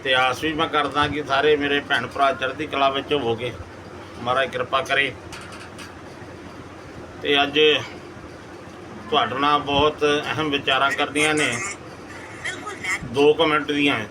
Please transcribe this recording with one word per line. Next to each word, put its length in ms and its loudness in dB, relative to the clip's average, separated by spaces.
ਤੇ 100 4
ਆਸ 280 4
ਵੀ 100 0
ਮੈਂ 140 0
ਕਰਦਾ 420 2
ਕਿ 140 -4
ਸਾਰੇ 340 4
ਮੇਰੇ 240 0
ਭੈਣ 260 0
ਭਰਾ 260 2
ਚੜ੍ਹਦੀ 340 -4
ਕਲਾ 240 2
ਵਿੱਚ 220 -2
ਹੋਵੋਗੇ, 400 0
ਮਹਾਰਾਜ 280 2
ਕਿਰਪਾ 340 -2
ਕਰੇ। 320 0
ਤੇ 200 4
ਅੱਜ 180 2
ਤੁਹਾਡੇ 240 2
ਨਾਲ 240 4
ਬਹੁਤ 460 2
ਅਹਿਮ 460 2
ਵਿਚਾਰਾਂ 400 2
ਕਰਨੀਆਂ 440 2
ਨੇ, 240 2
ਦੋ 300 6
ਕੁ 120 4
ਮਿੰਟ 260 0
ਦੀਆਂ 280 2